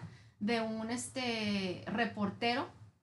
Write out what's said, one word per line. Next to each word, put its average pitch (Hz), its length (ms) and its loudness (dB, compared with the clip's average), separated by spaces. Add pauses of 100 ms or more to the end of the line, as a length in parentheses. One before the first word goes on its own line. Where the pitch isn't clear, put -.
(400)
de 226 220 2
un, 220 300 -2
este, 214 960 0
reportero, 226 840 2 (340)